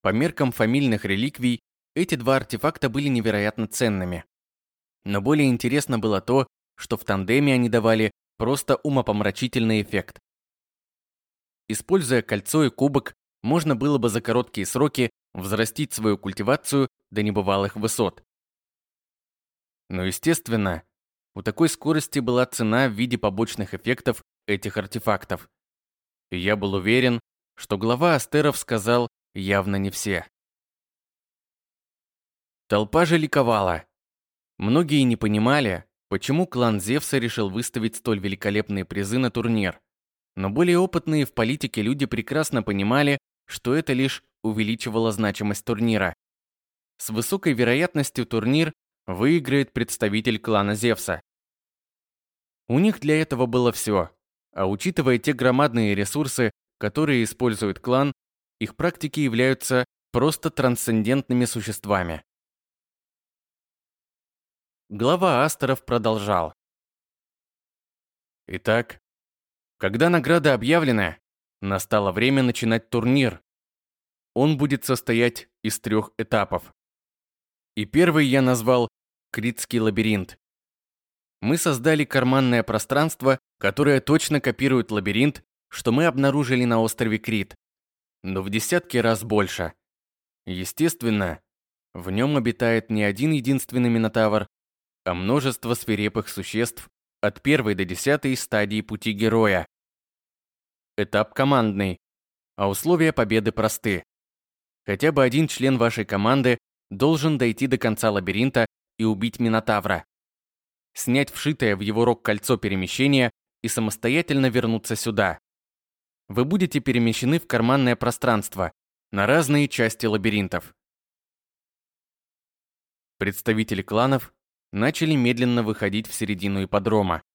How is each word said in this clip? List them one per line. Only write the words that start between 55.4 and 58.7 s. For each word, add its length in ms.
ресурсы, 560
которые 440
использует 560
клан, 320
их 160